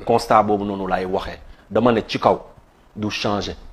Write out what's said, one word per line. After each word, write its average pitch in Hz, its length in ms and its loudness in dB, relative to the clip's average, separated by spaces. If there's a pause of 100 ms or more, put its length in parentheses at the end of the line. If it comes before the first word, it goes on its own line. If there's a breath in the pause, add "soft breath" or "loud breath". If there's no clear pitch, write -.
Constat 117 360 4
boobu 104 220 0
noonu 98 240 -4
laay 92 160 -2
waxee. 92 340 -4 (320 soft breath)
Dama 113 220 4
ne 110 160 2
ci - 100 -6
kaw, 101 220 2 (560)
du 104 140 -4
changer, 101 440 -4 (180)